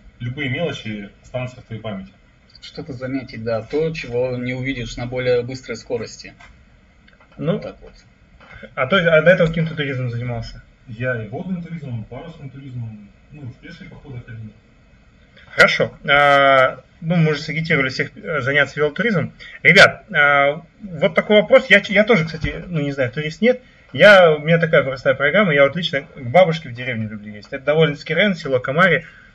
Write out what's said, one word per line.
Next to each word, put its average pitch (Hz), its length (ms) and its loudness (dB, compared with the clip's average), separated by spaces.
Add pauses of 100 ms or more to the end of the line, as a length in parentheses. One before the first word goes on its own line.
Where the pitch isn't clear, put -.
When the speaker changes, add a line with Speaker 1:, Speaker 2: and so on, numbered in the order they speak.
(200)
Speaker 1:
любые 127 300 -8
мелочи 113 600 -8 (120)
останутся - 380 -10
в - 40 -20
твоей 113 180 -14
памяти. 98 280 -10 (500)
Speaker 2:
Что-то - 320 -16
заметить, 123 520 -10
да, 113 180 -4
то, 156 300 -4
чего 123 440 -4
не 123 180 -6
увидишь 127 420 -8
на 123 100 -8
более 123 360 0
быстрой 123 340 -10
скорости. 110 580 -10 (1000)
Speaker 3:
Ну, 147 180 -2
Speaker 2:
Вот 214 80 -6
так 92 180 -14
вот. - 120 -20 (840)
Speaker 3:
а 131 120 -2
то, 180 100 2
а 165 260 4
до 165 80 6
этого 180 180 4
каким-то 160 260 -4
туризмом 131 360 -4
занимался? 117 520 -8 (240)
Speaker 1:
Я 120 360 -6
и 101 60 -12
водным 175 340 -8
туризмом, 139 400 -12
и - 20 -14
парусным 143 460 -16
туризмом, 120 580 -16 (220)
ну, 147 120 -20
в 120 140 -16
пешие 170 320 -20
походы 131 380 -18
ходил. 110 240 -16 (1040)
Speaker 3:
Хорошо. 135 380 2 (160)
А, 139 720 4 (200)
ну, 170 160 -2
мы 156 160 2
уже 143 80 -6
сагитировали 151 480 -2
всех, 135 280 -6
э, 156 240 -6
заняться 139 380 0
велотуризмом. 151 540 -2 (300)
Ребят, 170 500 6
а, 143 500 2 (180)
вот 180 340 -2
такой 208 280 4
вопрос. 254 260 6
Я 202 120 6
ч-, 202 140 -8
я 202 100 4
тоже, 214 220 4
кстати, 156 400 -8
ну, 175 140 -4
не 143 120 -4
знаю, 135 180 -4
турист 156 300 -8
нет. 247 200 2 (320)
Я, 180 400 8
у 151 80 0
меня 160 180 2
такая 160 240 2
простая 131 320 0
программа. 147 400 2
Я 139 100 6
вот 139 120 2
лично 165 260 -6
к - 180 -20
бабушке 160 480 2
в 120 60 -12
деревню 117 340 -6
люблю 107 240 -14
ездить. 104 200 -18
Это 135 120 -10
довольно-таки 151 500 0
район, 190 200 2
село 135 260 -2
Камари. 156 440 0 (300)